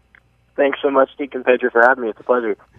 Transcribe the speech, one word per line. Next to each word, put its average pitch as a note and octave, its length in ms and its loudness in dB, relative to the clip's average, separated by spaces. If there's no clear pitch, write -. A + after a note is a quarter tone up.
Thanks C#3 260 -2
so C#3+ 80 0
much, C3+ 260 2
Deacon C3 280 -10
Pedro, B2 260 0
for A#2 100 2
having B2+ 220 4
me. A2+ 80 -4
It's - 80 -14
a - 60 -20
pleasure. A#2+ 320 -2